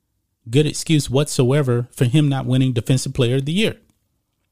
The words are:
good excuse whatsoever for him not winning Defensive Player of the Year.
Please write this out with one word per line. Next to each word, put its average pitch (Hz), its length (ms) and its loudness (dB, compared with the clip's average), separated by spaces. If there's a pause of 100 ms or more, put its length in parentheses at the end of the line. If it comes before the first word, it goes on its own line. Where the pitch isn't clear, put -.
(480)
good 143 180 2
excuse - 440 -2
whatsoever 127 800 0
for - 140 -2
him 143 240 2
not 135 180 -4
winning 131 260 0
Defensive 127 420 -2
Player 127 220 0
of 139 100 -2
the 156 60 -4
Year. 196 260 -2 (720)